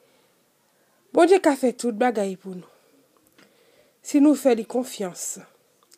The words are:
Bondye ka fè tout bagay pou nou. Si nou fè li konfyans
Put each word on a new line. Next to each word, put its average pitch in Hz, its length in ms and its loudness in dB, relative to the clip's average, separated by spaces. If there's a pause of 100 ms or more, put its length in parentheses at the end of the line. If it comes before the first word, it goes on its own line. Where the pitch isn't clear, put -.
(1120)
Bondye 349 300 4
ka 311 160 2
fè 233 180 -2
tout 240 160 -4
bagay 208 480 -2
pou 190 160 -14
nou. 180 140 -18 (1300)
Si 285 240 2
nou 302 140 4
fè 247 180 2
li 220 80 -8
konfyans - 760 -10 (560)